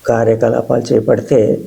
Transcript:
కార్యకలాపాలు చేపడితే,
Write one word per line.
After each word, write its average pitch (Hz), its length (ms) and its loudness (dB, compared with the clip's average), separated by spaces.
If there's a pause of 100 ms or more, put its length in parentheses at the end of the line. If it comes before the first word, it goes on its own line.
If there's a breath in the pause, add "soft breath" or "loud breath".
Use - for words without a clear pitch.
కార్యకలాపాలు 117 880 0
చేపడితే, 123 460 0 (280)